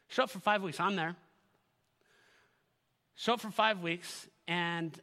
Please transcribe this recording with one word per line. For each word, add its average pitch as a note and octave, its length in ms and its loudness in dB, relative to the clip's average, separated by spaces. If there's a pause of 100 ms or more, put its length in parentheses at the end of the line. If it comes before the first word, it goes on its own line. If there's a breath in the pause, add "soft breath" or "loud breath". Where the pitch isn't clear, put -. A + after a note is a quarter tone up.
Show C4 160 2
up A#3 60 -2
for G3 80 -10
five G#3 240 2
weeks, F3+ 180 -4
I'm G3 160 2
there. E3+ 200 0 (2000 soft breath)
Show A3+ 200 2
up A#3 60 0
for A3 100 -8
five G#3+ 300 2
weeks, E3+ 480 -6 (180)
and, E3+ 560 -2